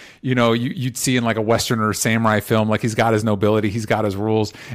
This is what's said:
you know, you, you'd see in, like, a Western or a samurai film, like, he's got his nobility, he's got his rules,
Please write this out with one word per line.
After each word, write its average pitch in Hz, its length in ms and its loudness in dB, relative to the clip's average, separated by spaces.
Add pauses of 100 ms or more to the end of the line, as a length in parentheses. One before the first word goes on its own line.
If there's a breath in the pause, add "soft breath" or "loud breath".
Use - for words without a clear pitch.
(220 loud breath)
you 127 120 -2
know, 117 200 2
you, 120 160 -2
you'd 131 260 -6
see 127 220 0
in, 117 80 0
like, 113 100 0
a 110 60 -2
Western 117 400 0
or 107 80 2
a 101 60 -2
samurai 110 440 2
film, 110 300 0
like, 107 120 0
he's 110 140 -2
got 117 160 2
his 107 120 2
nobility, 107 460 2
he's 107 180 -6
got 107 180 0
his 98 100 -2
rules, 107 380 0 (220 loud breath)